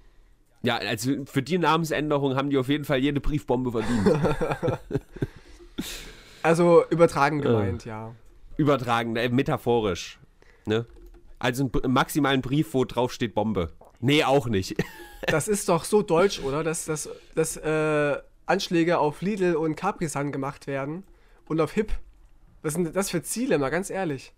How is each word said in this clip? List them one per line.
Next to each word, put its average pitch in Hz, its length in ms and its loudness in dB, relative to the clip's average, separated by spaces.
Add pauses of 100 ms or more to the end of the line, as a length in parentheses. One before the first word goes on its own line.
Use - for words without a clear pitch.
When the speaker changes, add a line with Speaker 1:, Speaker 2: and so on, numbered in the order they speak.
(640)
Speaker 1:
Ja, 117 140 0
also 120 480 -2
für 135 160 0
die 165 160 0
Namensänderung 151 760 0
haben 143 160 -2
die 139 80 2
auf 127 100 2
jeden 147 160 0
Fall 139 140 0
jede 143 220 0
Briefbombe 127 500 0
verdient. 156 1080 0
Speaker 2:
<laughs> - 0 - (1600)
Also 165 480 6
übertragen 156 500 4
Speaker 1:
Äh. - 20 0
Speaker 2:
gemeint, 101 420 0
ja. 113 300 -12 (420)
Speaker 1:
Übertragen, 120 600 2
äh, 117 140 0
metaphorisch. 120 880 0 (480)
Ne? 110 180 0 (540)
Also 127 240 0
einen 131 80 0
b-, 135 180 0
maximalen 135 540 2
Brief, 143 320 -2
wo 127 100 2
drauf 123 280 -2
steht 117 220 -4
Bombe. 104 380 -2 (280)
Nee, 143 240 4
auch 143 240 4
nicht. 95 300 -2
<laughs> - 60 -2 (420)
Speaker 2:
Das 160 220 0
ist 202 220 0
doch 170 140 2
so 208 180 4
deutsch, 185 380 2
oder? 139 220 -4
Dass, 160 220 -4
dass, 156 240 -6 (260)
dass, 160 220 -2
äh, 151 640 0 (260)
Anschläge 170 540 2
auf 147 240 0
Lidl 180 340 0
und 156 180 -2
Capri-Sun 147 580 -4
gemacht 139 340 -8
werden 143 360 -6 (460)
und 156 140 2
auf 151 100 0
Hip. 220 200 0 (680)
Was 151 140 -4
sind 165 200 -2
das 196 140 -2
für 160 140 -2
Ziele, 247 340 -2
mal 135 140 0
ganz 180 180 -2
ehrlich? 170 500 -6